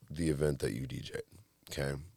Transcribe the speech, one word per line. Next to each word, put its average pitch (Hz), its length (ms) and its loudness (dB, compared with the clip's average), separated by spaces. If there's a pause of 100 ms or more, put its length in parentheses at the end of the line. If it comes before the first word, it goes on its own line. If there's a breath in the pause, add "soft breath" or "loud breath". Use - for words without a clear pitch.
the 80 200 2
event 73 300 4
that 64 140 2
you 64 140 -2
D 64 120 -6
J'd, - 220 -6 (480)
okay? 69 320 0 (160)